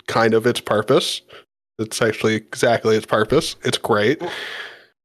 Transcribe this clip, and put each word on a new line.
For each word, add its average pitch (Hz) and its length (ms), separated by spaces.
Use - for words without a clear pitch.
kind 113 260
of 113 140
its 117 120
purpose. 113 640
That's - 240
actually 110 340
exactly 110 600
its 107 80
purpose. 123 580
It's 127 140
great. 110 420